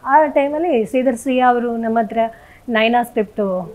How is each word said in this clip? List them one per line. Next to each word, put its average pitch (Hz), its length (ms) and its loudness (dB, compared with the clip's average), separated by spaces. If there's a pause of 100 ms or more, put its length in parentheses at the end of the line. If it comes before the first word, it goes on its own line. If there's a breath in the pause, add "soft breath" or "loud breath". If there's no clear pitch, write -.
ಆ 294 220 4
ಟೈಮಲ್ಲಿ 285 580 0
ಶ್ರೀಧರ್ 254 340 0
ಶ್ರೀಯಾ 254 300 0
ಅವರು 240 280 0
ನಮ್ಮ 226 220 -2
ಹತ್ರ 220 200 -2 (500 loud breath)
ನಯನಾ 233 340 2
ಸ್ಕ್ರಿಪ್ಟು 208 580 -4 (140)